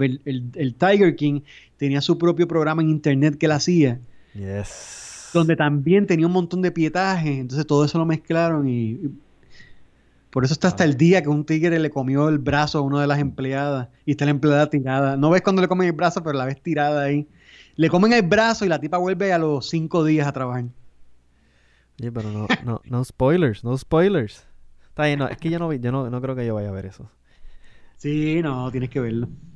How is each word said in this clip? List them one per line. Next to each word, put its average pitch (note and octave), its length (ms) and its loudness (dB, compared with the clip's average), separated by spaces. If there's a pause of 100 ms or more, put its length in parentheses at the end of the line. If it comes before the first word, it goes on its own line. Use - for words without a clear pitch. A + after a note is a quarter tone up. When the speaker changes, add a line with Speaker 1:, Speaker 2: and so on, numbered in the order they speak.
Speaker 1:
el, C#3 240 0
el, B2+ 300 -6
el C3 220 -4
Tiger G3 400 4
King C#3+ 260 -2 (340)
tenía C#3+ 240 0
su D#3+ 180 0
propio E3+ 300 2
programa D#3+ 340 0
en D#3 80 2
internet D3 480 2
que D#3+ 80 2
él D#3 60 4
hacía, C#3+ 480 2 (340)
Speaker 2:
Yes. - 1000 -12
Speaker 1:
donde E3 240 2
también D3+ 500 2
tenía E3 200 2
un F3 60 2
montón F3+ 300 0
de F3+ 100 0
pietaje. E3 680 0
Entonces C3 280 -4
todo D3 180 4
eso D#3 140 0
lo D#3+ 80 0
mezclaron D#3+ 600 0
y, A#2+ 240 -2
y C#3 180 -8 (1200)
por B2+ 140 0
eso C3 80 0
está F#3 160 0
hasta F3 160 2
Speaker 2:
Wow. D3+ 60 4
Speaker 1:
el C3 60 0
día E3+ 260 6
que D3 60 -4
un D3 180 0
tigre E3 320 0
le D3+ 120 0
comió C#3 380 0
el D3+ 100 2
brazo C#3+ 400 0
a C#3+ 40 0
una C#3 180 -2
de C#3+ 60 0
las C#3+ 120 0
empleadas C3+ 720 -4 (160)
y D3 80 0
está C#3+ 140 -2
la D3 60 4
empleada D3 380 4
tirada. C3+ 460 0
No D3 140 4
ves F3+ 120 4
cuando F#3+ 200 2
le F#3 60 2
comen F3+ 200 0
el E3 60 0
brazo, E3+ 280 -2
pero D3+ 160 -4
la B2+ 60 -4
ves C3+ 180 -6
tirada D3 400 0
ahí. D3 240 -2 (500)
Le D#3+ 120 4
comen G3+ 240 4
el A#3 100 4
brazo A3 420 2
y F#3+ 40 0
la D3+ 120 0
tipa D#3 180 -4
vuelve F#3 340 0
a E3+ 60 4
los D3+ 300 -2
cinco E3 360 -2
días D#3 220 2
a C#3 60 -2
trabajar. B2+ 340 -6 (1300)
Speaker 2:
Oye, A#2 120 -8
pero G#2+ 200 -6
no, G#2+ 280 -4
no, A#2+ 240 -6
no B2 200 -4
spoilers, C3+ 600 0
no B2 120 -2
spoilers. E3 720 0 (420)
Está - 180 -4
bien, D3 120 0
no, C3 100 -2
es - 100 -12
que E3 120 -6
yo E3+ 80 -2
no E3+ 100 -4
vi, C#3+ 120 -4
yo A#2+ 120 -2
no, C3 180 -4
no B2 100 -6
creo C3 160 -6
que A#2+ 100 -4
yo A2+ 80 -2
vaya G#2 140 -6
a G2 40 -8
ver F#2+ 140 -10
eso. - 240 -18 (840)
Speaker 1:
Sí, D3+ 460 -2
no, C3 280 -4
tienes B2+ 200 -6
que C#3 100 -4
verlo. A#2 280 -4 (280)